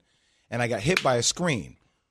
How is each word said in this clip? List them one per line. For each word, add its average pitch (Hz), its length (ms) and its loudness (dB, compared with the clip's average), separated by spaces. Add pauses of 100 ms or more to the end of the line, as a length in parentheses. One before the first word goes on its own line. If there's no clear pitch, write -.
(500)
and 117 100 -4
I 120 60 0
got 113 140 -2
hit 160 240 0
by 127 120 4
a 120 60 0
screen. 117 540 -2 (340)